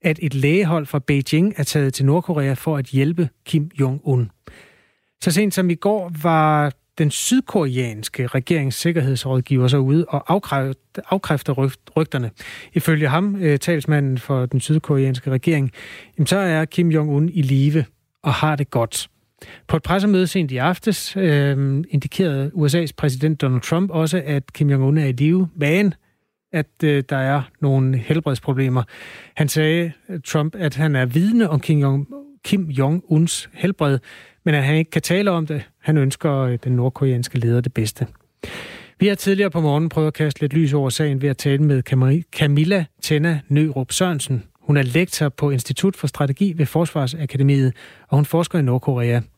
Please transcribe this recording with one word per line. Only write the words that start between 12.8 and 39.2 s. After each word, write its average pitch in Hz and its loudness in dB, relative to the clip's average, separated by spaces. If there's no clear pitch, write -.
ham, 196 0
øh, 147 2
talsmanden 143 0
for 127 -2
den 127 0
sydkoreanske 135 0
regering, 135 0
"Jamen, 151 2
så 185 2
er 165 2
Kim 170 0
Jong-un 151 2
i 170 0
live 139 2
og 147 0
har 151 0
det 143 -4
godt." - -4
På - 0
et 151 -2
pressemøde 190 2
sent 160 -2
i 131 -6
aftes, 175 -2
øh, 143 2
indikerede 143 -2
U 151 2
S 135 0
A's 170 0
præsident 143 -2
Donald 127 0
Trump 180 -2
også, 160 0
at 143 -4
Kim 147 0
Jong-un 139 2
er 156 0
i 135 0
live, 160 2
men 170 2
at, 156 -2
øh, 143 2
der 139 -4
er 135 0
nogle 131 2
helbredsproblemer. 131 0
Han 151 0
sagde, 156 0
Trump, 156 -2
at 151 -4
han 147 0
er 127 2
vidende 190 2
om 147 2
Kim 151 0
Jong-, 143 -2
Kim 185 -2
Jong-uns 156 0
helbred, 147 -2
men 156 2
at 139 0
han 147 2
ikke 160 0
kan - -2
tale 196 0
om 165 -2
det. 147 -6
Han 156 2
ønsker, 143 0
øh, 127 0
den 127 0
nordkoreanske 127 0
leder 120 2
det 127 -4
bedste. 113 -4
Vi 185 4
har 202 2
tidligere 196 0